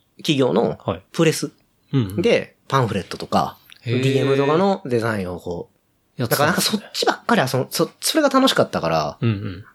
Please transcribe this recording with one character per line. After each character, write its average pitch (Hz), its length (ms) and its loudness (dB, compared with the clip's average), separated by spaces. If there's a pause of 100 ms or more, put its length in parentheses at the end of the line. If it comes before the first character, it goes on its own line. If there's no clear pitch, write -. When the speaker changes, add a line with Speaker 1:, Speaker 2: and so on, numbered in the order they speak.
(180)
Speaker 1:
企 151 180 0
業 131 160 2
の 110 320 0
Speaker 2:
は 98 120 -2
い。 95 60 -18 (100)
Speaker 1:
プ 165 120 2
レ 156 80 4
ス 147 180 -6 (420)
Speaker 2:
う 143 60 0
ん、 110 100 0
う 92 100 -10
ん。 175 40 -2
Speaker 1:
で、 170 340 0 (120)
パ 135 120 2
ン 117 80 2
フ 92 60 -4
レ 98 60 -2
ッ - 80 -10
ト - 80 -10
と 82 100 -10
か、 87 300 0 (260)
Speaker 2:
へ 117 100 -6
ー。 123 80 0
Speaker 1:
デ 135 100 2
ィ 135 60 0
ー - 40 2
エ 131 40 2
ム 135 120 2
と 139 100 2
か 151 100 2
の 196 280 2
デ 123 160 0
ザ 110 180 -2
イ 98 40 -4
ン 90 100 -6
を 85 80 -10
こ 87 300 -8 (480)
う、 - 20 -10
Speaker 2:
や 120 60 0
っ - 20 -12
て 147 80 0
た 147 140 2
ん 196 40 -2
で 190 60 -2
す - 160 -2
ね。 202 60 -8
Speaker 1:
だ - 0 -
か - 0 -
ら - 0 -
な - 60 -20
ん - 20 -20
か - 0 -
そ - 0 -
っ - 20 -20
ち - 140 -4
ば - 80 2
っ - 120 -14
か 240 80 2
り 190 60 4
は、 131 80 0
そ - 100 -2
の、 - 120 -2
そ-、 - 200 -2 (100)
そ - 160 -2
れ 311 60 4
が 277 60 2
楽 262 200 4
し - 60 0
か 127 100 4
っ - 60 -2
た 175 100 -4
か 165 80 -2
ら、 160 320 -2
Speaker 2:
う 120 60 0
ん、 - 20 4
う 113 40 2
ん。 101 320 -8 (100)